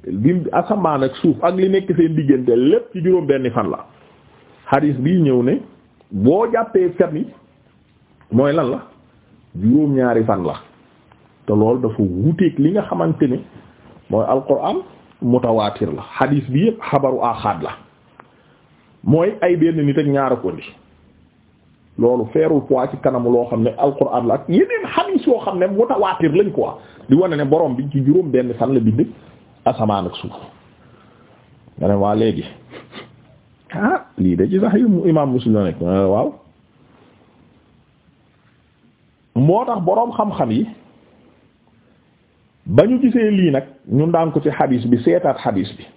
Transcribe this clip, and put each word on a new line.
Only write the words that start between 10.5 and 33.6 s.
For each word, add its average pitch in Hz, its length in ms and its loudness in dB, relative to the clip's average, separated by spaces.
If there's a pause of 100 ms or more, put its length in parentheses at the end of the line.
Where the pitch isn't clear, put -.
Te 107 80 -4
loolu 113 280 2
dafa 110 220 -4
wuuteeg 143 560 0
li 151 120 2
nga 202 160 0
xamante 165 400 -2
ne 127 120 -2 (720)
mooy 107 180 0
Alxuraan 143 500 -2 (440)
mutawaatir 113 720 0
la. 69 80 -10 (180)
Hadis 135 300 -2
bi 147 180 0
yëpp - 140 -4
xabaru 135 420 -2
aaxaad 104 400 -4
la. - 80 -10 (1300)
Mooy 165 380 2
ay 175 160 2
benn 160 280 0
nit 139 120 0
ak 147 100 0
ñaar 135 260 0
a - 40 2
ko 92 140 -6
indi. 80 120 -12 (1300)
Loolu 117 340 2
feerul 160 360 2
poids 131 240 0
ci - 60 -10
kanam 131 280 2
loo 120 240 2
xam 113 140 0
ne 113 140 2
Alxuraan 131 500 0
la 107 80 2
ak - 140 -6
yeneen 403 360 0
hadis 381 420 -2
yoo 240 160 2
xam 190 160 -4
ne 180 80 2
mutawaatir 196 640 0
lañ 190 200 2
quoi. - 260 -4 (320)
Di 135 60 6
wane 175 200 2
ne 147 100 -2
Borom 147 300 2
bi 139 160 -6
ci 139 140 -2
juróom 156 260 2
benn 123 220 0
fan 117 200 -2
la 123 60 2
bind 110 280 2 (600)
asamaan 104 400 -2
ak - 80 -8
suuf. - 180 -14 (1500)
Nga 78 80 0
ne 101 80 2
waa 101 200 0
léegi. 110 300 0 (1300)